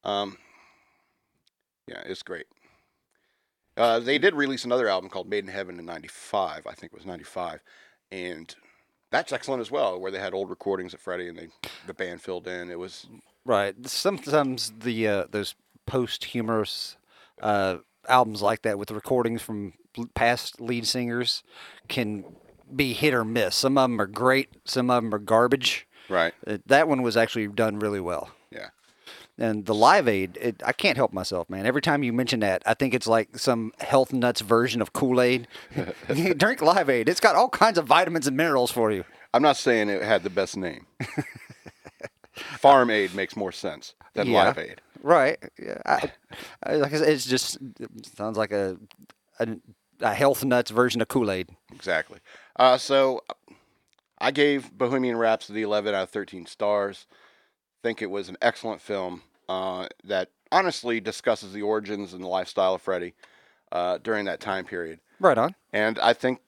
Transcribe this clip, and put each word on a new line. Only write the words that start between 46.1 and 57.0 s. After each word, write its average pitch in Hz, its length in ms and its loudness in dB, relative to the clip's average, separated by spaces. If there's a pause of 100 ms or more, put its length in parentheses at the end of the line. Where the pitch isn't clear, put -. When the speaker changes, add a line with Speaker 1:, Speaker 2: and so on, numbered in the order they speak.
Speaker 2:
I, - 140 -2
like 143 180 0
I 156 40 0
said, 151 100 4
it's 135 180 2
just, 127 320 -2 (200)
it 113 280 -16 (100)
sounds 107 220 -4
like 107 140 -2
a, 98 240 -2 (640)
a, 117 100 0 (520)
a 110 140 0
health 139 300 2
nuts 123 260 2
version 120 300 2
of 113 80 0
Kool-Aid. 98 420 -2 (220)
Speaker 1:
Exactly. 85 460 -4 (380)
Uh, 127 220 6
so 135 440 2 (960)
I 123 120 0
gave 143 420 2
Bohemian 123 440 0
Rhapsody 110 460 0
eleven 104 320 0
out 95 100 0
of 90 60 -14
thirteen 92 360 -8
stars. 101 600 -2 (760)